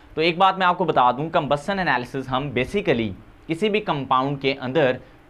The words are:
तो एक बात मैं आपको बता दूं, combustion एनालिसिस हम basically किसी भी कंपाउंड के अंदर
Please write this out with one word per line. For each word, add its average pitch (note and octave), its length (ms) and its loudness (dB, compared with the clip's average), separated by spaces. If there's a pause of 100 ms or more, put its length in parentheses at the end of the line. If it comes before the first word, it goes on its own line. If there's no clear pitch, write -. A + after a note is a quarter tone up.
(160)
तो D3 60 -2
एक E3+ 180 0
बात F#3+ 200 4
मैं F#3+ 60 2
आपको F3+ 200 2
बता C3 260 4
दूं, C#3+ 180 -4
combustion D#3+ 500 -2
एनालिसिस C3 480 -2
हम C3 260 -4
basically B2+ 580 0 (360)
किसी D#3+ 220 -2
भी G#3+ 100 0
कंपाउंड C#3 600 0
के C3+ 140 0
अंदर C3 460 0 (300)